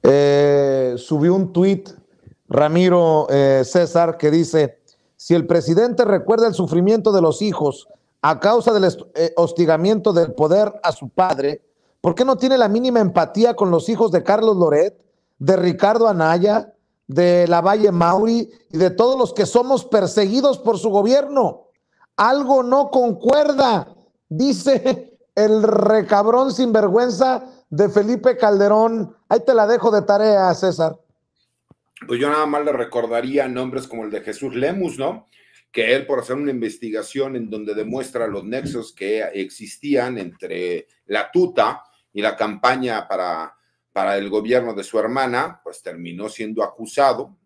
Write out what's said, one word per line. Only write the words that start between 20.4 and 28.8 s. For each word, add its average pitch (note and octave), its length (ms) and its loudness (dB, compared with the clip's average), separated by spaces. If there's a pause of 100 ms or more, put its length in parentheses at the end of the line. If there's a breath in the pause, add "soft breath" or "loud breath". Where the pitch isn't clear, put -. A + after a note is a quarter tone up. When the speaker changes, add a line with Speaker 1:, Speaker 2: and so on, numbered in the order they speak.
Speaker 1:
por G#3+ 220 -2
su G3 100 -2
gobierno? B3 800 0 (500)
Algo C4 460 2
no C4+ 260 0
concuerda", C4 1040 0 (320)
dice B3 840 -2 (240)
el G#3+ 280 2
recabrón A3 920 2
sinvergüenza A#3 880 0 (260 loud breath)
de F3 200 2
Felipe A3+ 480 0
Calderón. G#3+ 800 2 (100)